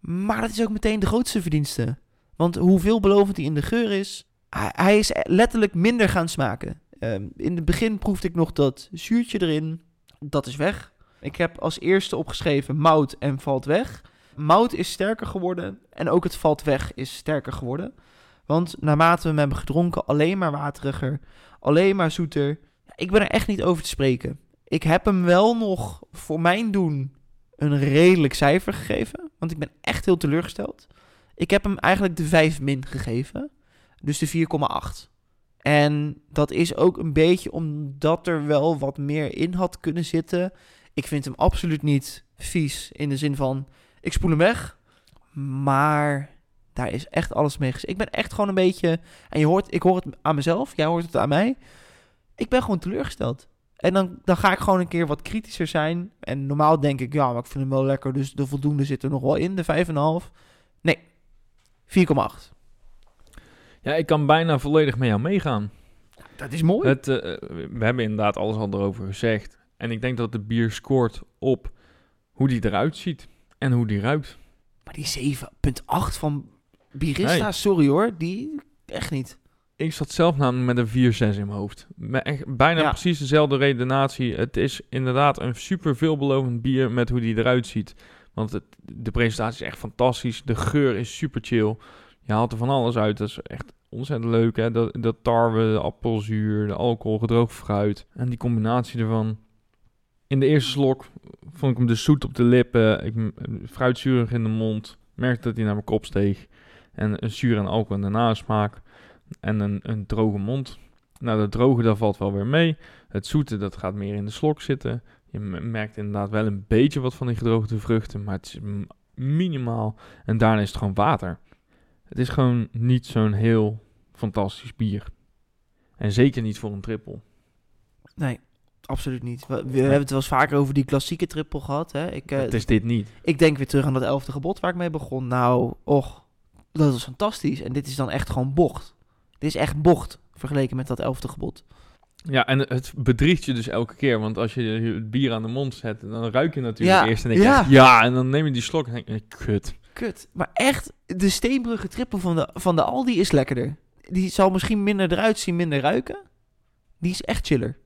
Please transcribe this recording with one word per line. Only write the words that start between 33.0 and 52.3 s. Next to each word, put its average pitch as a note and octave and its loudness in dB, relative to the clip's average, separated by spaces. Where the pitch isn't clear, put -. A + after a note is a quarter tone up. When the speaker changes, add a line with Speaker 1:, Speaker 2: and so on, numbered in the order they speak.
Speaker 1:
Dus D3 -4
de D#3+ 0
vier E3 0
komma D3 -2
acht. - -8
En D3 2
dat D3 0
is E3 0
ook F3+ 4
een D#3+ -4
beetje D#3+ 4
omdat D3+ -2
er D#3 -2
wel D3 2
wat C#3 -6
meer D3 -4
in F3 -2
had F3+ -4
kunnen E3+ -4
zitten. F3 -2
Ik C#3+ -4
vind D3 -4
hem C#3 -8
absoluut D#3 2
niet C#3+ 0
vies - -4
in D3 -6
de C#3 -2
zin C#3+ -2
van, C3+ -4
ik - -6
spoel - 2
hem D3+ 4
weg. G3+ 2
Maar C#3 0
daar - -4
is C3 -8
echt - -4
alles D3 0
mee C3 -2
gez-, - -10
ik F#3 -6
ben G#3 -4
echt - -4
gewoon G3+ 0
een G3 -4
beetje, F3+ 2
en D3+ -2
je D3+ 6
hoort, F#3 2
ik - 0
hoor F#3 6
het F3+ -6
aan D3+ 2
mezelf, E3 0
jij D#3 0
hoort E3+ 0
het E3+ -6
aan - 2
mij. G3+ 2